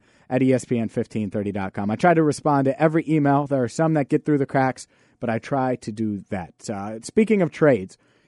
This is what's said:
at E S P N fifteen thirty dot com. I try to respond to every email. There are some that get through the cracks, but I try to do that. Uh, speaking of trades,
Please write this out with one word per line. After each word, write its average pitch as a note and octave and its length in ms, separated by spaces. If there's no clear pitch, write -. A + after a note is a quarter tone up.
at C3 140
E C3 100
S B2 120
P A#2+ 120
N A2+ 120
fifteen A2 420
thirty G2+ 220
dot F#2+ 200
com. G2+ 160
I A2 60
try F3 180
to D#3+ 80
respond C#3+ 440
to C3+ 160
every D#3+ 260
email. C#3+ 400
There C3 160
are A#2 60
some D#3+ 240
that D3 160
get D3+ 160
through D3 140
the C#3 60
cracks, C3 420
but A#2 80
I A2+ 100
try C3 380
to - 160
do G#2+ 260
that. F2+ 380
Uh, G#2+ 320
speaking G#3+ 400
of D3+ 100
trades, A#2 460